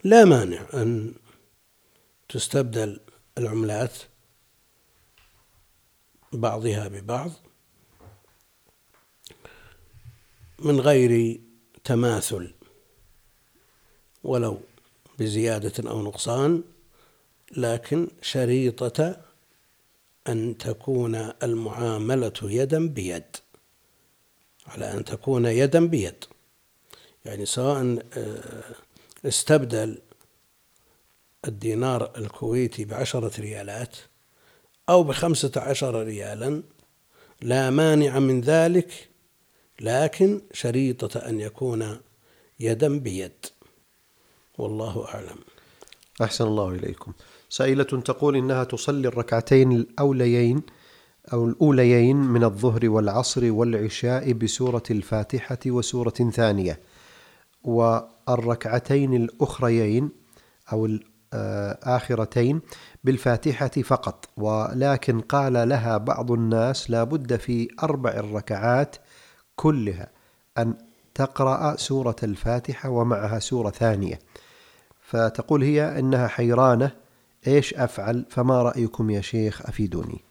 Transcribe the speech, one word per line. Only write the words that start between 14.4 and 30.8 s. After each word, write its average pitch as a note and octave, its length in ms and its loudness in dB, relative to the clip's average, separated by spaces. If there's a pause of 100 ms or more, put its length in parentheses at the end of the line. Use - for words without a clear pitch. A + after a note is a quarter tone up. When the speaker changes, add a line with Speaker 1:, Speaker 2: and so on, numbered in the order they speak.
Speaker 1:
بزيادة A2 720 -4
أو A2+ 120 -6
نقصان، C3+ 640 -2 (960)
لكن B2 500 -2 (140)
شريطة B2+ 1000 -2 (1080)
أن A2+ 300 -4
تكون A#2+ 580 -4 (280)
المعاملة A2+ 880 -2 (100)
يداً C3+ 440 -2
بيد، F#2 480 -8 (1300)
على A2 260 -10
أن - 120 -8
تكون B2 400 -2
يداً C#3 420 4
بيد، A2 380 -4 (1000)
يعني G#2 200 -10
سواء، B2+ 540 -2 (140)
آه، A2+ 640 -12 (500)
استبدل A#2 760 0 (1500)